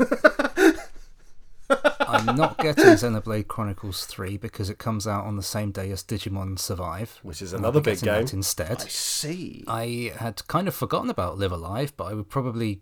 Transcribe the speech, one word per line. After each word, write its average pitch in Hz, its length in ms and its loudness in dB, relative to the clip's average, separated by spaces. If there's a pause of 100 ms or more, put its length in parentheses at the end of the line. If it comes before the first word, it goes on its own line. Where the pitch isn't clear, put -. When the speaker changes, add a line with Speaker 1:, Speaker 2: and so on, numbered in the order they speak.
(2000)
Speaker 1:
I'm 123 380 2
not 156 220 2
getting 160 260 6
Xenoblade 110 640 6
Chronicles 101 560 -6
three 101 320 -6
because 98 320 -6
it 107 80 -8
comes 107 280 -4
out 101 200 -2
on 104 100 -4
the 98 80 -4
same 104 280 -2
day 98 200 -6
as 95 120 -6
Digimon 98 540 -4
Survive. 90 640 -6
Speaker 2:
Which 85 200 -12
is 92 100 -10
Speaker 1:
And 95 80 -4
Speaker 2:
another 120 200 4
Speaker 1:
I'll 147 40 6
be 147 80 4
Speaker 2:
big 92 80 -2
Speaker 1:
getting 107 140 2
that 113 180 2
Speaker 2:
game. 95 80 -4
Speaker 1:
instead. 95 420 -2
Speaker 3:
I - 60 -8
see. - 800 -6
Speaker 1:
I 117 500 -4
had 113 300 -6
kind 185 220 0
of - 60 -2
forgotten 185 340 -2
about 90 280 -4
Live 98 140 0
A 85 60 -4
Live, 104 400 -4
but 92 80 -8
I 95 80 -6
would 107 160 -6
probably 117 520 -2